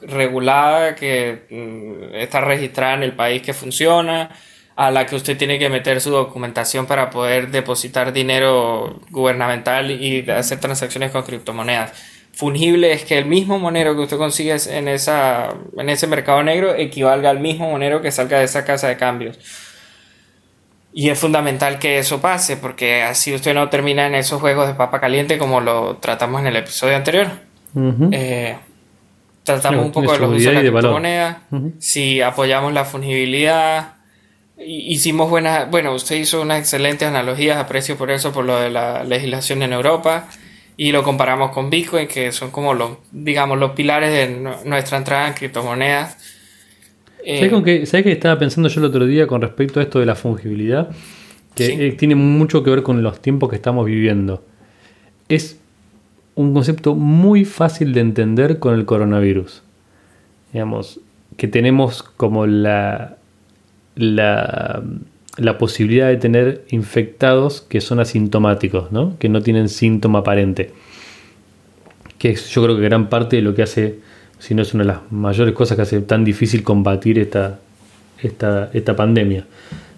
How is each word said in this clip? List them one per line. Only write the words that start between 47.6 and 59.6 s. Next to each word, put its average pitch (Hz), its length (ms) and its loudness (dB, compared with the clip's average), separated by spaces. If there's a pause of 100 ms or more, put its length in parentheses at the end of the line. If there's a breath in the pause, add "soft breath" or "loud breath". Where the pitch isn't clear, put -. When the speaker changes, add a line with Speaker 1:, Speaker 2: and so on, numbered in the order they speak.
Speaker 2:
qué, 165 220 2
sabés 185 180 2
qué 196 80 4
estaba 160 260 2
pensando 147 300 2
yo 156 120 -2
el 151 60 4
otro 127 200 2
día 147 200 4
con 123 140 0
respecto 135 400 -2
a - 20 4
esto 143 160 0
de 123 60 4
la 113 100 2
fungibilidad? 110 760 -2 (640 loud breath)
Que, 120 140 2
Speaker 1:
Sí. 131 100 0
Speaker 2:
eh, 143 140 2
tiene 151 240 4
mucho 147 460 4
que 135 80 0
ver 131 120 4
con 123 200 2
los 107 200 -2
tiempos 135 260 2
que 113 80 -4
estamos 120 300 0
viviendo. 104 580 0 (840 soft breath)
Es - 280 -2 (760)
un 143 180 2
concepto 147 420 2
muy 175 520 4
fácil 160 480 0
de 120 60 4
entender 113 580 2
con 123 160 2
el 110 100 2
coronavirus. 104 800 0 (880 soft breath)